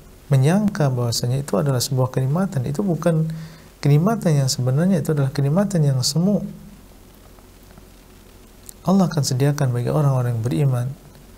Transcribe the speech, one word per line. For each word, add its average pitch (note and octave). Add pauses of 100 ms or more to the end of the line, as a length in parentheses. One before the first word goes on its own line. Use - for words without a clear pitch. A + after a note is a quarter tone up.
(280)
menyangka D#3
bahwasanya B2
itu -
adalah C#3
sebuah B2+
kenikmatan. C3+
Itu C#3+
bukan D#3+ (500)
kenikmatan D#3+
yang C3
sebenarnya, D3
itu D3+
adalah C3+
kenikmatan D#3+
yang C3
semu. F3+ (2500)
Allah F#3+
akan -
sediakan C#3
bagi B2
orang-orang C3
yang A2
beriman C3 (500)